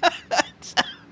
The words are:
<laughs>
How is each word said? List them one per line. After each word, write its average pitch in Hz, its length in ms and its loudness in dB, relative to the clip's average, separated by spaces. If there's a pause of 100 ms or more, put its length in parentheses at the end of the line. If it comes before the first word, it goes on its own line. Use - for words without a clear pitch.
<laughs> - 800 0 (280)